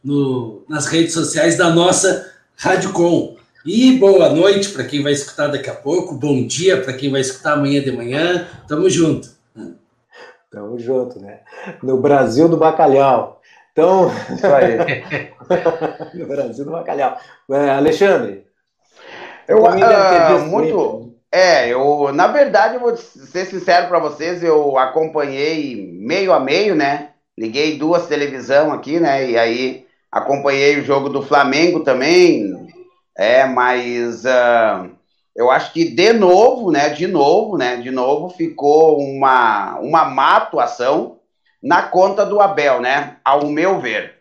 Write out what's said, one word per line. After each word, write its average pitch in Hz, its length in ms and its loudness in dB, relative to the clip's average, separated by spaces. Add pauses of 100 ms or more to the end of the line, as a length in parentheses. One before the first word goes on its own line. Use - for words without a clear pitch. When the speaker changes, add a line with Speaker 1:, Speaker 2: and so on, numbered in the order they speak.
Speaker 1:
no, 131 640 -4
nas 151 180 -6
redes 165 260 0
sociais 160 440 0
da 175 140 2
nossa 180 640 0 (240)
Rádio 190 360 -2
Com. 170 440 0 (280)
E 254 320 4
boa 185 340 4
noite 196 400 2
pra 131 120 -10
quem 139 220 -4
vai 143 80 0
escutar 143 340 -4
daqui 131 240 -6
a - 40 -12
pouco, 165 420 -6
bom 127 280 -2
dia 175 380 0
pra 131 120 -8
quem 139 140 -6
vai 135 120 -2
escutar 151 320 -4
amanhã 143 280 0
de 127 120 -4
manhã, 151 560 -4 (180)
tamo 165 240 0
junto. 156 380 -2 (1200)
Speaker 2:
Tamo 104 300 -14
junto, 123 400 -6
né? 101 220 -20 (380)
No 127 200 -2
Brasil 139 480 2
do 165 80 2
bacalhau. 139 840 2 (300)
Então, 175 400 2 (240)
Speaker 3:
Isso 196 140 -4
aí. 135 840 0 (800)
Speaker 2:
<laughs> 175 60 -16
no 143 80 -10
Brasil 135 380 -8
do 151 80 -10
bacalhau. 143 440 -4 (360)
É, 139 180 0
Alexandre, 139 720 0 (1000)
Speaker 3:
Eu, 220 160 4
Speaker 2:
também 190 180 4
deve 226 140 6
ter 185 280 4
Speaker 3:
ah, 160 120 6
Speaker 2:
visto 156 140 0
Speaker 3:
muito, 196 280 -2
Speaker 2:
muito, - 300 -4
né? - 60 -20 (180)
Speaker 3:
é, 160 380 4
eu, 139 440 0
na 170 140 2
verdade, 226 480 2
eu 247 60 -6
vou 240 160 -2
ser 170 500 -12
sincero 180 420 0
pra 170 120 0
vocês, 160 420 -6
eu 151 340 2
acompanhei 139 1160 -4
meio 165 400 -2
a 143 80 4
meio, 175 340 0
né? 143 360 -2 (280)
Liguei 135 400 -4
duas 170 300 -2
televisão 143 640 -2
aqui, 139 260 -6
né? 135 320 0
E 117 80 0
aí 123 480 -2 (240)
acompanhei 139 680 0
o 120 40 -8
jogo 135 240 -2
do 131 140 -4
Flamengo 147 580 2
também, 135 880 2 (500)
é, 120 280 2
mas, 123 800 -2
ah, 117 600 2 (500)
eu 123 140 2
acho 151 220 -2
que 165 120 -2
de 175 280 0
novo, 208 580 4
né? 147 200 0
De 147 160 -6
novo, 180 520 0
né? 123 180 -2
De 120 140 -12
novo 143 400 -4
ficou 156 680 2
uma, 127 840 0
uma 151 240 0
má 139 320 0
atuação 143 840 -2 (440)
na 185 200 2
conta 196 420 0
do 202 160 0
Abel, 147 400 2
né? 139 440 -4
Ao 147 220 2
meu 160 340 -2
ver 110 400 -6